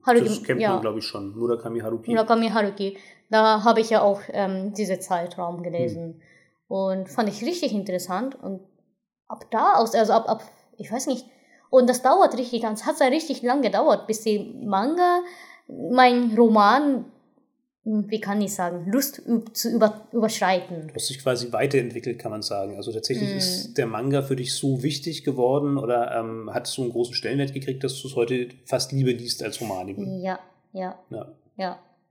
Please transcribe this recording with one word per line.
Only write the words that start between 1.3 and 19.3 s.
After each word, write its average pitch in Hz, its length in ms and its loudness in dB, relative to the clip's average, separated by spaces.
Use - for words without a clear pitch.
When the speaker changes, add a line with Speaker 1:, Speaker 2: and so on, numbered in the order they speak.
Speaker 2:
Murakami 117 420 -2
Haruki. 113 320 -4
Speaker 1:
Murakami 226 380 2
Haruki. 202 480 -2
Da 220 340 6
habe 226 160 6
ich 220 100 0
ja 214 120 6
auch, 202 180 4
ähm, 190 400 -2
diese 190 260 -2
Zeitraum 175 640 -4
gelesen. 170 520 -4
Speaker 2:
Hm. - 60 -20
Speaker 1:
Und 190 420 -4
fand 220 200 -2
ich 202 120 -10
richtig 294 320 -4
interessant. 190 600 -4
Und 190 240 -10
ab - 200 -14
da 294 260 4
aus, 226 200 2
also 220 160 4
ab, 220 160 4
ab, - 160 -2
ich - 140 -14
weiß 254 160 -6
nicht, 254 180 -4
und 247 200 8
das 247 120 2
dauert 320 360 6
richtig, 240 280 -4
es 214 200 -4
hat 311 120 -2
sehr 262 140 6
richtig 285 320 -2
lang 262 180 2
gedauert, 214 440 2
bis 220 180 -4
die 208 160 2
Manga, 339 600 2
mein 240 680 4
Roman, 233 680 6
wie 214 340 -2
kann 208 220 -2
ich 190 120 -2
sagen, 175 380 -4
Lust 269 340 0
üb-, 226 280 -2